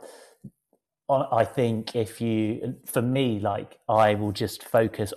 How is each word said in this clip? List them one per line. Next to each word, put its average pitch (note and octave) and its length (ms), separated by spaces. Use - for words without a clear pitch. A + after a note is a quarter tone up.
I, C#3 160
I - 20
think A2+ 520
if A2+ 260
you, A2+ 540
for - 160
me, B2 380
like, G2+ 400
I G#2+ 240
will G#2 180
just - 320
focus A2 540